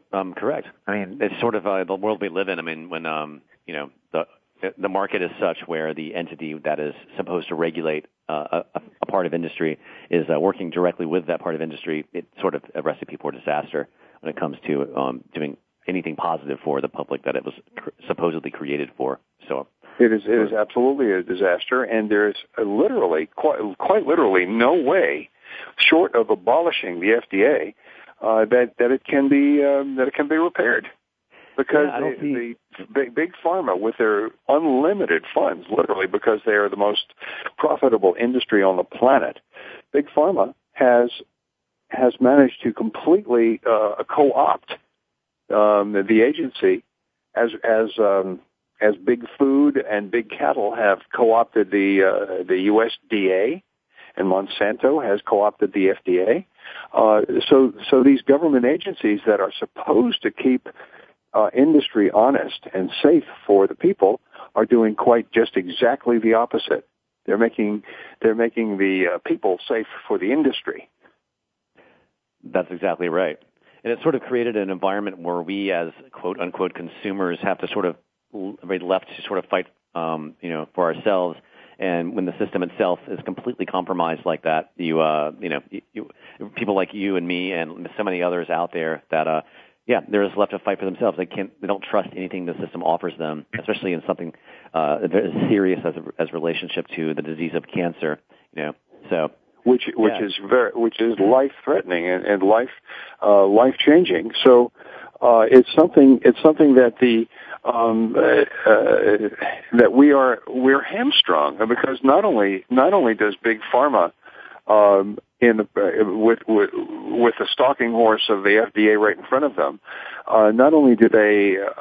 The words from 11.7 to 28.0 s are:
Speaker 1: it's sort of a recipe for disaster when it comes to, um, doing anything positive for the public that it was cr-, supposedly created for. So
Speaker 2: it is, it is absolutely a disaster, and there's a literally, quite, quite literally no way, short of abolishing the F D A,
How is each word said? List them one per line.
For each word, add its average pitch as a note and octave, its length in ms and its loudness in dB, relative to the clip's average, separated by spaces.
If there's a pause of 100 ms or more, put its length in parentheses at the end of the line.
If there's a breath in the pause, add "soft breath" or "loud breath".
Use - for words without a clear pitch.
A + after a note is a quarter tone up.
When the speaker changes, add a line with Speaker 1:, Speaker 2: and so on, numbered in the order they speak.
Speaker 1:
it's F2 120 -10 (140)
sort E2+ 140 -4
of C#2+ 80 -10 (120)
a D#2+ 60 -6
recipe D2 400 -8
for D2 100 -8
disaster D2 580 -6 (320 soft breath)
when D#2 100 -10
it D2 100 -12
comes C#2+ 160 -6 (100)
to, C#2 300 -4
um, B1+ 260 -6 (120)
doing D2 240 -8 (280)
anything E2 300 -8
positive D2+ 480 -6
for C#2 160 -4
the C2 80 -8
public - 360 -10
that C2+ 120 -6
it - 80 -8
was - 80 -12 (240)
cr-, - 140 -14 (180)
supposedly E2 420 -6
created C#2+ 460 -8
for. C2 220 -6 (300)
So C2+ 180 -8 (320)
Speaker 2:
it A#2+ 120 4
is, G#2+ 140 0
it G#2+ 240 0
is - 60 -6
absolutely B2 580 0
a F#2 100 -2
disaster, F#2 600 -2
and G#2+ 280 -2
there's G#2 260 0 (200)
a A2+ 60 -4
literally, G#2 760 0
quite, - 240 -2 (160)
quite F#3+ 300 0
literally G#2 400 2
no A#2 260 2
way, C3 560 0 (480 loud breath)
short - 380 2
of A2+ 160 0
abolishing G#2 680 -2
the G2+ 120 2
F A#2 180 0
D G2 120 0
A, G#2+ 320 0 (480 loud breath)